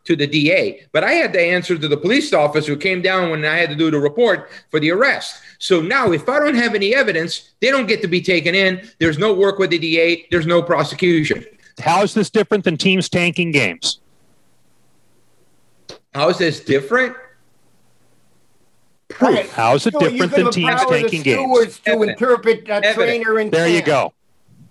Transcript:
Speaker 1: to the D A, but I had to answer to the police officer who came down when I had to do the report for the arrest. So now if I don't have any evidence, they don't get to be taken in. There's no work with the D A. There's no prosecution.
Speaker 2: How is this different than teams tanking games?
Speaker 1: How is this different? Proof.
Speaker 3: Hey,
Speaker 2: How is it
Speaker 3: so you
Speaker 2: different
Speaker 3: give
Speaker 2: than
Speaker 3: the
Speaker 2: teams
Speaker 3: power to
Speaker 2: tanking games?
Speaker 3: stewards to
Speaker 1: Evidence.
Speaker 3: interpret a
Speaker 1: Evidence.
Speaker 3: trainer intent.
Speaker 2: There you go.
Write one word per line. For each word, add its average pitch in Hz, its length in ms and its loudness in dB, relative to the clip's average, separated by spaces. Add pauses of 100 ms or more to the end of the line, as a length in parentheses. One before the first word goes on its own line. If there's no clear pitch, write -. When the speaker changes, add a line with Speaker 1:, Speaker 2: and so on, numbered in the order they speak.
Speaker 1:
to 170 100 0
the 143 100 0
D 147 280 2
A, 139 380 -2
but 160 120 0
I 226 100 0
had 285 200 0
to 185 80 2
answer 175 360 0
to 151 100 -4
the 151 100 0
police 180 360 0
officer 151 400 0
who 143 60 -4
came 185 220 -2
down 185 280 0
when 156 160 -4
I 156 120 0
had 170 120 0
to 147 60 -8
do 160 160 0
the 147 80 0
report 160 500 0 (220)
for 156 80 0
the 151 120 0
arrest. 233 440 -2 (240)
So 175 220 0
now 226 320 0
if 151 160 -4
I 285 100 0
don't 294 160 2
have 233 180 0
any 202 220 0
evidence, 170 640 -2
they 233 100 0
don't 269 180 0
get 208 160 -2
to 190 40 -4
be 170 140 0
taken 170 340 0
in. 185 320 0 (120)
There's 160 200 0
no 208 140 2
work 196 260 0
with 185 120 0
the 170 80 0
D 160 200 0
A. 165 320 0
There's 165 160 0
no 175 160 4
prosecution. 160 840 0 (340)
Speaker 2:
How 170 240 0
is 196 120 -2
this 208 160 0
different 208 320 0
than 165 140 0
teams 185 320 0
tanking 175 420 0
games? 104 480 -2 (2250)
Speaker 1:
How 147 160 2
is 180 100 -2
this 165 200 -2
different? 226 560 -2 (1900)
Proof. 254 280 0
Speaker 3:
Hey, 196 120 -4
Speaker 2:
How 117 260 2
is 143 100 -2
it 226 80 0
Speaker 3:
so 302 80 0
you 170 80 2
Speaker 2:
different 180 220 -2
Speaker 3:
give 185 60 -2
Speaker 2:
than 185 80 2
Speaker 3:
the 240 60 0
Speaker 2:
teams 170 300 0
Speaker 3:
power 254 100 2
to 147 100 2
Speaker 2:
tanking 151 200 -2
games? 135 180 0
Speaker 3:
stewards 233 420 2
to 214 100 -2
Speaker 1:
Evidence. 214 280 -2
Speaker 3:
interpret 226 480 0
a 214 60 -4
Speaker 1:
Evidence. 208 220 0
Speaker 3:
trainer 226 440 0
intent. 214 120 -2
Speaker 2:
There 165 160 2
you 170 160 2
go. 135 300 0 (580)